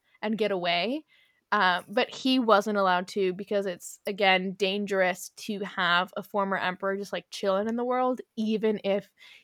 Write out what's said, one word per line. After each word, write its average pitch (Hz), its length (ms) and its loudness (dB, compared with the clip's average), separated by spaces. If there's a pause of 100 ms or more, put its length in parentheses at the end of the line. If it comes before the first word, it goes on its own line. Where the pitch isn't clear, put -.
(220)
and 214 160 -4
get 208 140 0
away, 180 520 0 (480)
uh, 185 380 4
but 233 200 0
he 262 300 2
wasn't 214 380 4
allowed 185 320 2
to 185 240 -2
because 202 320 -2
it's, - 400 -10
again, 190 480 2
dangerous 190 840 0
to 202 220 -8
have 185 580 0
a 170 60 -8
former 196 340 -2
emperor 180 380 -2
just, 202 180 -8
like, 175 180 -6
chilling 196 360 0
in 226 80 -4
the 240 100 -4
world, 254 360 0 (140)
even 214 480 0
if 196 260 -2 (340)